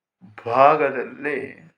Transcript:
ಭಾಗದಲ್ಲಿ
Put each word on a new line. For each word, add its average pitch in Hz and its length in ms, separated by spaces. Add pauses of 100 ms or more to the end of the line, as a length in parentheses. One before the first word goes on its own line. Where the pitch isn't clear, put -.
(460)
ಭಾಗದಲ್ಲಿ 135 1160 (160)